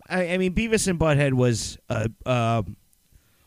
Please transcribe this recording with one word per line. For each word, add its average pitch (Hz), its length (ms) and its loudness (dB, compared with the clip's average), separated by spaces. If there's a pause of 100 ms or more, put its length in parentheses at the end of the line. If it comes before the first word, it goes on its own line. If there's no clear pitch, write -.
I, 180 240 -2
I 185 40 0
mean, 185 160 0
Beavis 220 340 0
and 175 120 0
Butthead 147 340 2
was 123 440 0 (120)
a, 113 200 -2 (160)
uh, 117 380 0 (840)